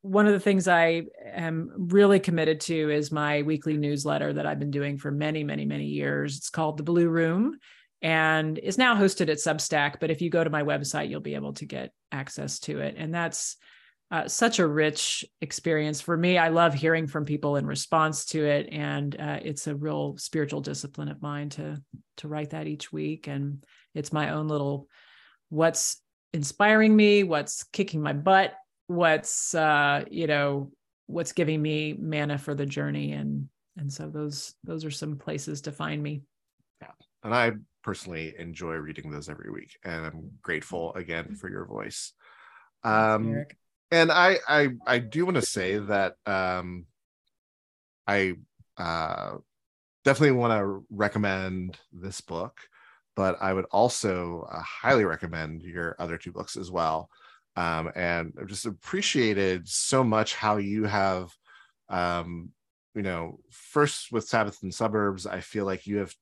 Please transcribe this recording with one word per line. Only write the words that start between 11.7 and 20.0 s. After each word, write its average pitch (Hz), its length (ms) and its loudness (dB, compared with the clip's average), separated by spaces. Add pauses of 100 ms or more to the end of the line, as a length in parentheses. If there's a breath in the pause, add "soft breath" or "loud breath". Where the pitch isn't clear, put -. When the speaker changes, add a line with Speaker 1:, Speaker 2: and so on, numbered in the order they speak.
Speaker 1:
access 139 480 -8
to 147 180 -6
it. 143 180 -4
And 156 160 -6
that's, - 440 -4 (560 soft breath)
uh, 160 140 -2
such 233 320 2
a 175 80 4
rich 151 580 0 (160)
experience 151 600 -2
for 170 160 0
me. 175 200 4
I 165 120 6
love 165 260 6
hearing 160 320 2
from 151 180 -4
people 147 320 0
in 139 100 0
response 156 600 0
to 156 180 -2
it. 147 280 2
And, 143 480 -4
uh, 147 220 -4
it's - 240 -8
a 147 100 -4
real 147 400 -4